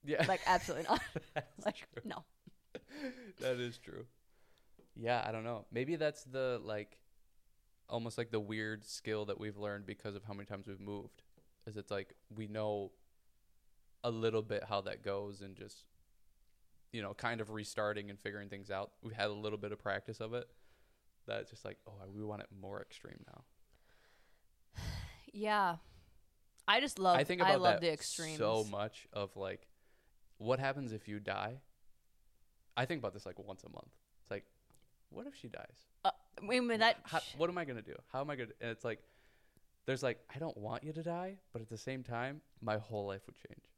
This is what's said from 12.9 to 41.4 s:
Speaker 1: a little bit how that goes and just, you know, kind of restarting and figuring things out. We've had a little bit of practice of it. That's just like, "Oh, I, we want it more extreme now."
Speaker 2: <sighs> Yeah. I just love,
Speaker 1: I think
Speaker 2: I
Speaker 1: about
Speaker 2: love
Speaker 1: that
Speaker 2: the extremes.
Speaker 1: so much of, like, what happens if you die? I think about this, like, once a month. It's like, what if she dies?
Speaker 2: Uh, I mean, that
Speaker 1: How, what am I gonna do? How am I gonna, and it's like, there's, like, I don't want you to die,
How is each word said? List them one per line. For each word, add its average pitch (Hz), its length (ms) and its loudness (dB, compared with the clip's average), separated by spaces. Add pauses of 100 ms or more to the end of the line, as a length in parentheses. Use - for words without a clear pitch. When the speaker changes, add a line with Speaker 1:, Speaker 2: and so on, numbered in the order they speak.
Speaker 1:
a 120 60 2
little 113 320 4
bit 110 260 -2
how 101 140 4
that 101 200 -6
goes 101 400 -4
and 95 140 -12
just, 98 280 -14 (1080)
you 113 100 -2
know, 98 120 -2
kind 117 260 -2
of 107 100 -4
restarting 104 600 -2
and 101 80 -10
figuring 101 300 -6
things 101 220 -10
out. 98 220 -4 (100)
We've 110 120 -8
had 104 140 2
a 104 40 0
little 107 260 -2
bit 104 140 -4
of 104 80 -8
practice 101 400 -2
of 113 140 -6
it. 123 140 -4 (800)
That's 107 240 -4
just - 140 -18
like, 101 220 -8
"Oh, 101 140 -14
I, 95 60 -14
we 101 160 -8
want 107 200 -6
it - 60 -12 (120)
more 98 200 -8
extreme - 460 -16
now." 50 160 -18 (1300)
Speaker 2:
<sighs> - 60 -8 (500)
Yeah. 208 440 4 (880)
I 214 140 10
just 285 180 0
love, 185 200 10
Speaker 1:
I 147 60 10
think 180 180 4
Speaker 2:
I 185 80 10
Speaker 1:
about 190 100 10
Speaker 2:
love 180 140 10
Speaker 1:
that - 80 4
Speaker 2:
the 165 100 6
extremes. 156 460 -4
Speaker 1:
so 110 260 6
much 104 480 -4
of, 101 240 -2
like, 95 300 -4 (720)
what 123 200 2
happens 135 340 -2
if 107 160 -8
you 104 120 -4
die? 101 400 -2 (1160)
I 123 100 4
think 165 140 -2
about 104 120 -2
this, 101 140 -14
like, 92 120 -10
once 98 260 -12
a - 40 -14
month. - 220 -16 (320)
It's - 80 -12
like, 101 140 -4 (640)
what 240 160 -10
if 277 100 -12
she - 120 -14
dies? - 380 -14 (200)
Speaker 2:
Uh, 196 40 8 (280)
I - 60 -12 (160)
mean, 233 180 2
that 226 260 8
Speaker 1:
How, 165 160 0 (160)
what 170 140 2
am 180 80 -2
I 170 80 -2
gonna 117 160 -6
do? 73 120 -10 (180)
How 131 100 -2
am 147 80 -4
I 143 60 -4
gonna, 117 140 -6 (120)
and 117 80 -2
it's 113 140 -8
like, 113 160 -2 (840)
there's, 131 180 0
like, 123 160 2 (160)
I 135 40 -6
don't 160 180 -4
want 110 280 -4
you 156 100 -6
to 160 80 -6
die, 175 340 -4 (160)